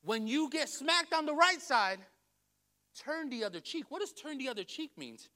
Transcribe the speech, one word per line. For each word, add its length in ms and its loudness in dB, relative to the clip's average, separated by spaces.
"When 240 0
you 220 2
get 220 -2
smacked 420 2
on 140 2
the 80 0
right 260 6
side, 380 2
turn 320 -6
the 160 -4
other 160 -4
cheek." 300 -8
What 100 -6
does 120 -6
"turn 260 -10
the 100 -4
other 160 -4
cheek" 320 -10
means? 400 -14